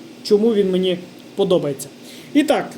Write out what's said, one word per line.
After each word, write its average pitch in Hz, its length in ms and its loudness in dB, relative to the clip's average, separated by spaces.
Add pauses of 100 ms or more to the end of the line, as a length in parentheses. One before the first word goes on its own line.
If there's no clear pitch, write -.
(220)
чому 214 320 2
він 202 160 2
мені 185 280 0 (380)
подобається. 170 520 0 (460)
І 302 80 4
так, 262 360 0